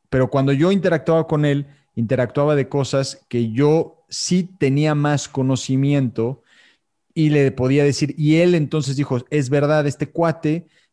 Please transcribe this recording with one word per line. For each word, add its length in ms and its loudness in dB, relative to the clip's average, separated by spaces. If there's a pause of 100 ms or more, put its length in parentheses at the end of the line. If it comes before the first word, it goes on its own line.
(100)
Pero 200 0
cuando 220 0
yo 200 2
interactuaba 540 0
con 180 0
él, 220 0 (280)
interactuaba 600 0
de 140 0
cosas 600 -4
que 220 -2
yo 580 0
sí 360 -2 (140)
tenía 360 2
más 340 -2
conocimiento 1120 -2 (720)
y 160 2
le 200 4
podía 340 0
decir, 340 0
y 180 2
él 180 4
entonces 420 -2
dijo, 220 -2 (120)
"Es 200 -2
verdad, 360 2
este 240 -6
cuate 580 -4 (240)